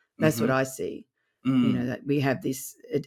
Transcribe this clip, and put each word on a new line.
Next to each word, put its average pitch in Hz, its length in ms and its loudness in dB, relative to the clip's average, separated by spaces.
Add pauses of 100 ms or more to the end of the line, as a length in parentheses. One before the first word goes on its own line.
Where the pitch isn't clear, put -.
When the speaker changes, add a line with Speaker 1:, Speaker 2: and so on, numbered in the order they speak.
(200)
Speaker 1:
That's 151 220 2
what 123 80 2
Speaker 2:
Mm-hmm. - 20 2
Speaker 1:
I 131 120 2
see. - 420 -8 (400)
Speaker 2:
Mm. 127 180 4
Speaker 1:
You 127 100 4
know, 120 140 -2
that 120 180 -8
we 143 160 0
have 135 200 0
this, - 340 -6 (180)
a, 147 140 0